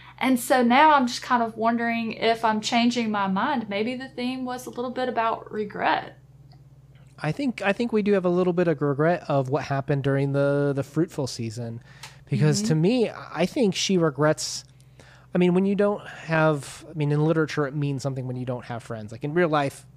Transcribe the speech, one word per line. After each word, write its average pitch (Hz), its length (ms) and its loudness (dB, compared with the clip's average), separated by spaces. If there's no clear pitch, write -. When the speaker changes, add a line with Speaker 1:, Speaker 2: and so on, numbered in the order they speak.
Speaker 1:
And 254 220 2
so 254 240 2
now 277 300 8
I'm 262 140 4
just 240 160 -6
kind 240 200 2
of 226 140 -6
wondering 226 560 -2
if 226 320 0
I'm 214 160 0
changing 240 500 2
my 202 160 0
mind. 214 400 0
Maybe 214 280 -2
the 262 120 -10
theme 254 380 -6
was 247 200 -8
a - 40 -12
little 240 220 -6
bit 254 180 -4
about 226 420 -2
regret. - 640 -4
Speaker 2:
I 151 120 -2
think, 262 320 -4
I 202 100 2
think 240 180 -4
we 214 120 2
do 202 100 2
have 185 120 2
a 180 40 2
little 180 240 2
bit 175 140 2
of 156 140 0
regret 151 460 0
of 139 220 0
what 139 140 -2
happened 139 400 -2
during 139 300 2
the, 143 420 2
the 139 80 -2
fruitful 151 440 -2
season. 117 540 -8
Because 151 340 2
to 214 100 2
Speaker 1:
Mm-hmm. 156 80 2
Speaker 2:
me, 214 300 2
I 165 120 0
think 208 280 2
she - 240 0
regrets, 151 680 0
I 185 40 2
mean, 180 160 4
when 190 120 4
you 202 100 0
don't 208 300 0
have, 156 840 -2
I 160 40 -16
mean, 147 180 0
in 147 140 2
literature, 156 400 0
it 135 100 -6
means 143 280 -2
something 131 240 -6
when 127 80 -6
you 123 100 -6
don't 123 200 -6
have 117 180 -10
friends. 110 280 -10
Like, 113 120 -16
in 147 100 -4
real 175 160 4
life, 143 360 -2